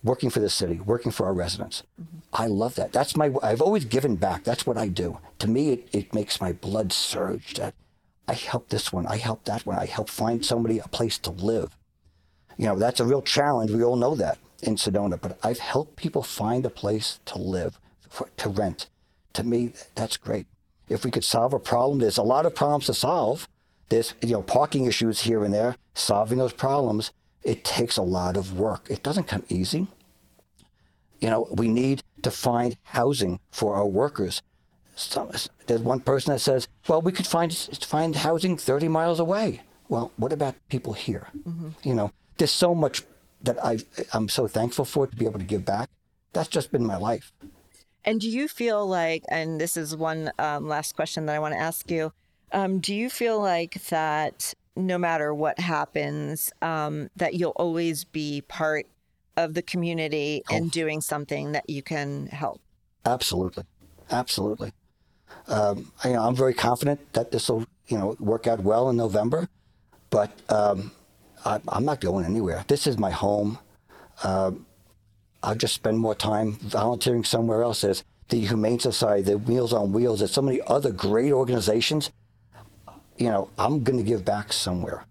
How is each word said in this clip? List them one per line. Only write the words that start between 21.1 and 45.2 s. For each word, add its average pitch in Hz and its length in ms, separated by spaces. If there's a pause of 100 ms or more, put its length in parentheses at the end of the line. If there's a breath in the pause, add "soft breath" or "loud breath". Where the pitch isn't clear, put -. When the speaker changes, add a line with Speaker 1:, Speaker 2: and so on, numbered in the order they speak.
Speaker 1:
could 117 140
solve 123 300
a 127 40
problem, 131 420
there's 110 180
a 117 40
lot 131 240
of 165 80
problems 147 320
to 120 80
solve. 135 540 (400)
There's, 113 340
you 117 100
know, 104 100
parking 135 440
issues 113 360
here 110 220
and 101 100
there. 117 220 (180)
Solving 110 440
those 127 140
problems, 131 600 (300)
it - 220
takes - 320
a 104 60
lot 90 340
of 92 220
work. 101 320
It - 120
doesn't 160 260
come 101 200
easy. 92 380 (1300)
You 113 100
know, 113 200
we 113 180
need 127 340 (200)
to - 80
find 120 520
housing 120 580 (100)
for 104 240
our 101 120
workers. 101 560 (540)
Some, - 340 (360)
there's 117 140
one 120 200
person 135 320
that 131 80
says, 131 280 (200)
"Well, 165 120
we 175 120
could 180 140
find, 170 280
find 156 640
housing 165 400
thirty 147 320
miles 160 320
away." 190 420 (260)
Well, - 280
what 120 160
about 147 220 (140)
people 123 240
here? - 360 (200)
Speaker 2:
Mm-hmm. 165 220 (120)
Speaker 1:
You 135 120
know, 104 180 (240)
there's 160 140
so 175 240
much 151 280 (400)
that 123 220
I, 117 140 (340)
I'm 113 160
so 120 180
thankful 127 380
for 135 220
to - 100
be 117 100